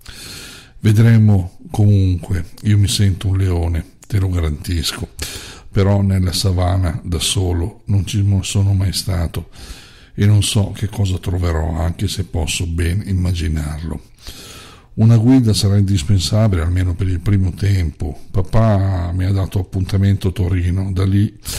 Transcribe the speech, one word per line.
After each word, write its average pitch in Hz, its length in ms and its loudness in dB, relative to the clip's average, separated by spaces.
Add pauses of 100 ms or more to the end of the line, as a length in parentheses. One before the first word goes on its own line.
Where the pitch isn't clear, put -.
(800)
Vedremo 107 800 4 (120)
comunque, 95 800 2 (140)
io 104 120 4
mi 101 120 4
sento 98 400 0
un 95 100 0
leone, 85 560 -2 (120)
te 104 120 -2
lo 95 100 0
garantisco, 80 800 -4 (640)
però 101 300 2
nella 92 300 0
savana 90 720 0
da 82 160 -4
solo 87 680 -2
non 98 200 0
ci 104 140 -2
mo-, 98 220 2
sono 98 320 0
mai 92 180 0
stato 87 560 -4 (640)
e 101 140 0
non 104 160 4
so 98 300 0
che 98 160 -6
cosa 95 300 -2
troverò, 82 600 -2
anche 85 300 -2
se - 160 -6
posso 85 420 -4
ben 85 400 -2
immaginarlo. 80 960 -4 (920)
Una 113 240 6
guida 120 340 4
sarà 98 240 2
indispensabile, 101 840 2
almeno 87 320 0
per 92 120 -2
il 90 140 -2
primo 95 320 0
tempo. 90 680 -2 (120)
Papà 95 800 0
mi 90 140 -2
ha 98 40 0
dato 98 280 -2
appuntamento 95 680 0
a 90 40 0
Torino, 90 580 -2
da 95 140 0
lì 101 340 0 (200)